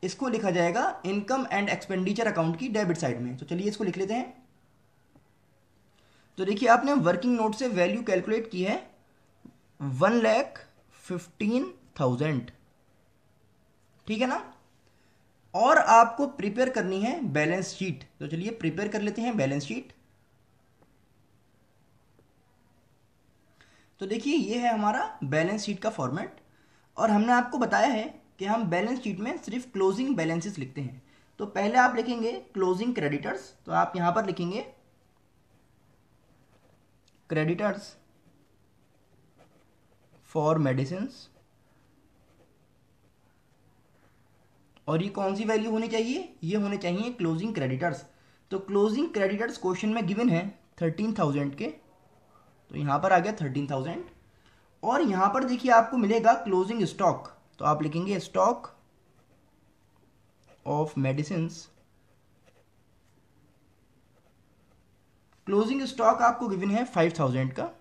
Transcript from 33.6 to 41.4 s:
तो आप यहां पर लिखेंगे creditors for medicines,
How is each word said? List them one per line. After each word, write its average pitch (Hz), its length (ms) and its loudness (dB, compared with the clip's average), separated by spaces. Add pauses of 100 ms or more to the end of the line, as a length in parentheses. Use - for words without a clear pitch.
तो 170 80 -8
आप 175 220 2
यहां 175 160 2
पर 208 140 0
लिखेंगे 180 380 -4 (2750)
creditors 175 580 -2 (2500)
for 156 300 2
medicines, 143 540 -2 (3750)